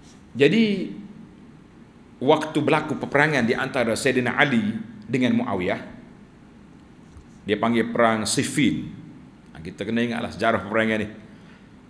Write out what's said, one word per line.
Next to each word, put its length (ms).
Jadi 560
waktu 420
berlaku 400
peperangan 480
di 80
antara 400
Sayyidina 400
Ali 400
dengan 300
Muawiyah, 440
dia 100
panggil 320
perang 380
Siffin. 720
Ha, 80
kita 240
kena 160
ingatlah 280
sejarah 360
peperangan 320
ni. 80